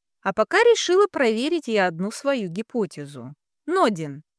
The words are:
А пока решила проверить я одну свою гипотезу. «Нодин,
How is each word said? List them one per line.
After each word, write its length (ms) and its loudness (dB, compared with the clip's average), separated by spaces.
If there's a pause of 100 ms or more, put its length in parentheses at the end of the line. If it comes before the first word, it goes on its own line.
(220)
А 100 -2
пока 260 0
решила 500 4
проверить 580 0
я 220 2
одну 240 -6
свою 360 -4
гипотезу. 880 -8 (320)
«Нодин, 560 0 (160)